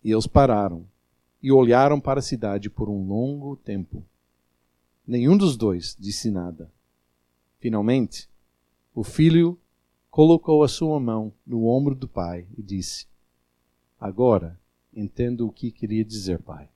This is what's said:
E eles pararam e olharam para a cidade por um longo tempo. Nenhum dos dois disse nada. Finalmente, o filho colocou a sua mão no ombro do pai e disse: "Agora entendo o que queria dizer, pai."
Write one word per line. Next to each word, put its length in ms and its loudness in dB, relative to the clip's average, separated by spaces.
E 80 0
eles 140 0
pararam 580 2
e 80 -2
olharam 480 6
para 200 -2
a 40 -4
cidade 460 -6
por 220 -6
um 180 -6
longo 480 -6
tempo. 480 -10
Nenhum 280 2
dos 220 2
dois 420 -4
disse 320 -8
nada. 400 -8
Finalmente, 720 -2
o 80 -6
filho 560 2
colocou 520 6
a 60 4
sua 320 -2
mão 320 -4
no 200 -2
ombro 280 2
do 120 -10
pai 400 -8
e 40 -14
disse: 440 -10
"Agora 640 0
entendo 520 -6
o 60 -8
que 180 -10
queria 340 -6
dizer, 360 -8
pai." 360 -18